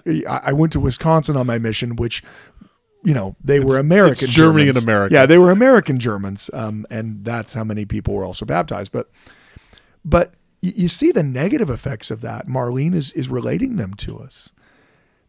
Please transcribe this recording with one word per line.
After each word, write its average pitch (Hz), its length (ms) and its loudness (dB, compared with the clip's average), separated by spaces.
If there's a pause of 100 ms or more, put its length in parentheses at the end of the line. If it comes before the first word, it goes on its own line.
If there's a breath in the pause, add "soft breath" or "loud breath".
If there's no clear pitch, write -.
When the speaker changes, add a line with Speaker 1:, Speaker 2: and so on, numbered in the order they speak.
Speaker 1:
I, 156 380 -4
I 139 80 0
went 156 200 2
to 147 60 -2
Wisconsin 156 560 0
on 127 100 0
my 117 140 -2
mission, 117 380 -4
which, 117 260 -6 (800 soft breath)
you 160 100 2
know, 95 300 -4
they 143 140 2
Speaker 2:
It's, 131 80 0
Speaker 1:
were 131 120 2
American 151 480 2
Speaker 2:
it's 123 80 -2
Germany 156 320 6
Speaker 1:
Germans. 131 120 2
Speaker 2:
and 117 80 0
America. 104 280 2
Speaker 1:
Yeah, 135 120 8
they 160 120 8
were 180 140 8
American 208 480 4
Germans, 98 540 -6
um, 107 360 -8
and 110 360 -10
that's 117 280 -8
how 113 120 -6
many 107 180 -6
people 101 300 -4
were 98 100 -4
also 92 220 -8
baptized. 123 480 -6
But, 120 160 -6 (960 soft breath)
but 165 300 2 (260)
Y-, 185 140 -4
you 175 120 0
see 320 240 2
the 220 120 0
negative 156 460 -2
effects 120 420 -8
of 113 100 -8
that. 110 260 -10
Marlene 127 460 -2
is, 151 200 -4
is 131 160 -6
relating 139 460 -4
them 98 200 -6
to 110 240 -12
us. - 320 -20 (760)